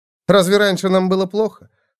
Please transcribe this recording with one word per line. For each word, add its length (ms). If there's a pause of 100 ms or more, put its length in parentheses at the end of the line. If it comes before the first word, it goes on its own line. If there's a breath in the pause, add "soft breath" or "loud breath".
(260)
Разве 300
раньше 320
нам 200
было 180
плохо? 440 (300)